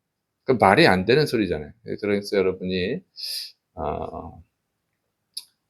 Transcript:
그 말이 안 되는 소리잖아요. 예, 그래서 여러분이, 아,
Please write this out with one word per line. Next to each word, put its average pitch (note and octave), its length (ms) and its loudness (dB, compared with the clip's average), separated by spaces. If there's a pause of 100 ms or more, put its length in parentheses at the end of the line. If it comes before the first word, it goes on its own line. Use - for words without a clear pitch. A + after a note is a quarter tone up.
(460)
그 C3+ 80 2
말이 A2 340 6
안 F#2 160 4
되는 C3 220 4
소리잖아요. F2 480 -4 (140)
예, G2 120 -8
그래서 G2+ 380 -2
여러분이, F#2 640 -2 (760)
아, D#2+ 560 -8 (1400)